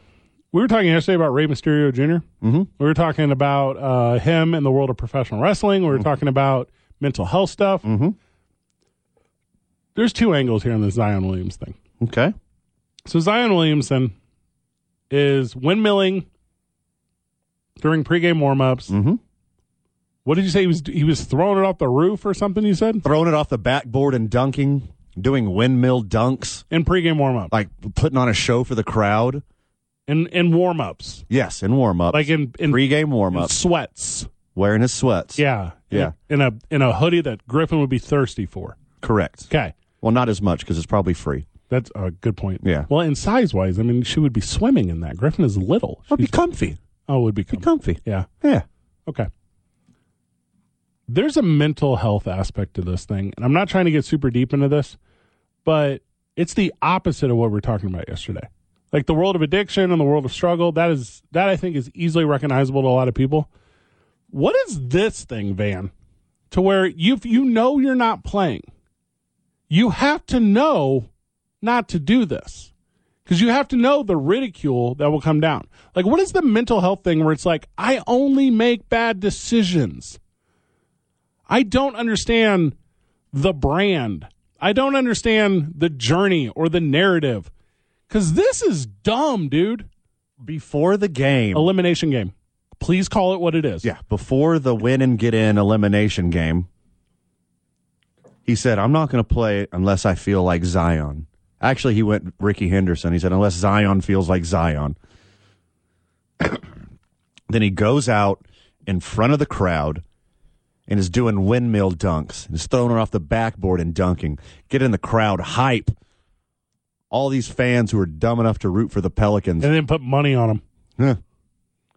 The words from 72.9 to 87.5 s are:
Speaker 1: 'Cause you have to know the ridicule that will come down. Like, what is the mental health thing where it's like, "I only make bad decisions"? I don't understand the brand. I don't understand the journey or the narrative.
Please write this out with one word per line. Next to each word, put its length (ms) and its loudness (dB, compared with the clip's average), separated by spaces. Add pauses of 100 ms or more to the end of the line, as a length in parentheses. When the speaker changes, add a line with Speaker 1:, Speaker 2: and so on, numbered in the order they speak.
Speaker 1:
'Cause 180 2
you 60 4
have 200 2
to 80 -2
know 260 2
the 140 -2
ridicule 800 -2
that 160 0
will 100 0
come 200 2
down. 280 -2 (260)
Like, 120 0
what 140 2
is 120 -2
the 100 0
mental 380 2
health 240 0
thing 180 2
where 100 2
it's 120 -4
like, 320 -2
"I 300 0
only 440 2
make 380 2
bad 320 0
decisions"? 1000 -2 (1300)
I 160 2
don't 340 -2
understand 760 0 (580)
the 200 0
brand. 760 -2 (340)
I 120 0
don't 240 0
understand 800 0
the 140 0
journey 600 0
or 200 -2
the 100 0
narrative. 720 0 (580)